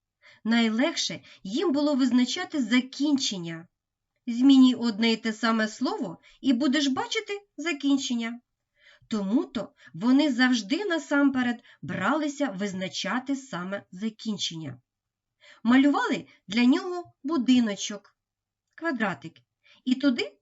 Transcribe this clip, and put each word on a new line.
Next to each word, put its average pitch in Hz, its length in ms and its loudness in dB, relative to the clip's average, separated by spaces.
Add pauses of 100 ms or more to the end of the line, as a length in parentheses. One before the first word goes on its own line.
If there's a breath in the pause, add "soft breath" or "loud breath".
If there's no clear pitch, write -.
(440 soft breath)
Найлегше 226 760 0 (220 loud breath)
їм 285 300 -2
було 294 220 2
визначати 262 680 0
закінчення. 214 1040 -2 (580)
Змінюй 254 480 6
одне 226 380 0
й 220 40 0
те 226 160 -4
саме 220 360 0
слово, 254 500 -6 (220 soft breath)
і 254 120 2
будеш 277 340 2
бачити 415 540 -4 (160)
закінчення. 269 840 -2 (680 soft breath)
Тому-то 214 640 -2 (220 soft breath)
вони 262 380 4
завжди 247 520 0
насамперед 285 800 0 (200 soft breath)
бралися 269 680 -2
визначати 190 880 -6
саме 190 460 -10 (100)
закінчення. 180 880 -8 (840 soft breath)
Малювали 277 640 2 (220 soft breath)
для 226 160 2
нього 349 480 0 (100)
будиночок, 240 920 0 (580)
квадратик, 220 640 -6 (480 soft breath)
і 254 100 0
туди 285 480 -2